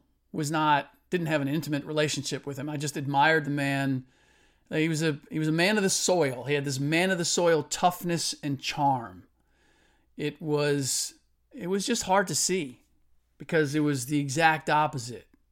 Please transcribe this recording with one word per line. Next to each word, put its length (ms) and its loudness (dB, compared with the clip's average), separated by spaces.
was 180 -4
not, 400 2
didn't 180 -2
have 140 2
an 40 -2
intimate 380 -2
relationship 600 -2
with 140 -8
him. 100 -8
I 80 -6
just 200 -6
admired 480 4
the 60 -4
man. 540 -2
He 200 0
was 160 -2
a, 160 0
he 80 -4
was 80 0
a 60 2
man 240 4
of 80 2
the 60 2
soil. 520 0
He 120 -2
had 100 0
this 160 -4
man 320 2
of 60 0
the 60 -2
soil 380 4
toughness 800 -2
and 160 -4
charm. 640 -2
It 260 -6
was, 720 0
it 160 -10
was 180 -2
just 160 0
hard 240 2
to 80 -6
see 460 -2
because 380 0
it 40 2
was 260 2
the 120 0
exact 500 2
opposite. 600 0